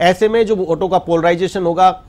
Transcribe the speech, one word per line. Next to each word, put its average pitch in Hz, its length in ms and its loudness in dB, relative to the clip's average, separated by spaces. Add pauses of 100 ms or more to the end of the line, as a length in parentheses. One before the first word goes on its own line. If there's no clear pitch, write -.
ऐसे 180 280 2
में 226 160 2
जो 214 100 0
वोटों 180 340 -2
का 185 80 0
पोलराइजेशन 175 680 -2
होगा, 180 460 0